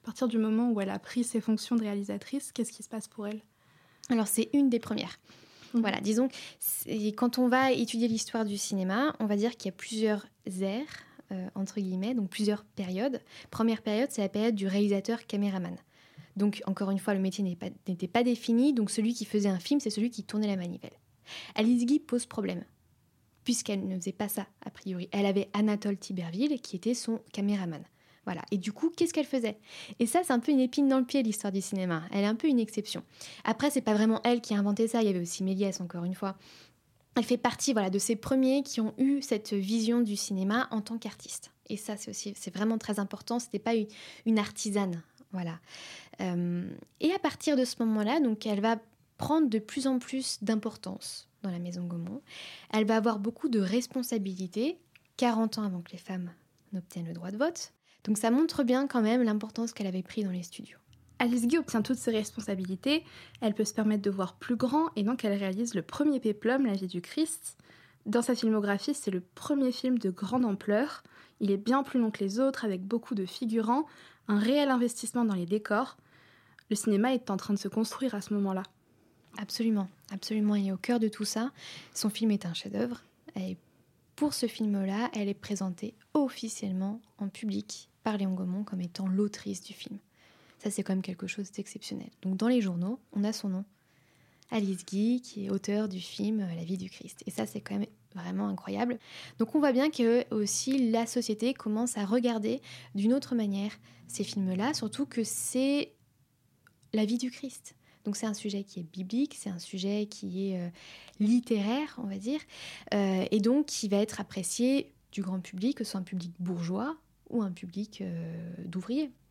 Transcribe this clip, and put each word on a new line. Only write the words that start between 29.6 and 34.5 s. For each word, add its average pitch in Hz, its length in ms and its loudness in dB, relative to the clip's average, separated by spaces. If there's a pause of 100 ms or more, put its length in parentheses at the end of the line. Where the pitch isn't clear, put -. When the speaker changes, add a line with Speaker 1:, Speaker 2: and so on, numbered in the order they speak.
Speaker 2:
Et 233 80 6
ça, 339 160 4
c'est - 80 0
un 247 80 6
peu 294 140 4
une 262 80 8
épine 262 260 4
dans 262 100 6
le 262 60 4
pied, 269 200 2
l'histoire 208 280 0
du 196 80 0
cinéma. 185 440 0 (100)
Elle 196 100 2
est 202 40 4
un 220 80 4
peu 269 120 0
une 254 140 6
exception. - 420 -4 (400)
Après, 226 260 2
c'est 277 120 2
pas 214 120 2
vraiment 220 300 4
elle 240 160 4
qui 226 140 -4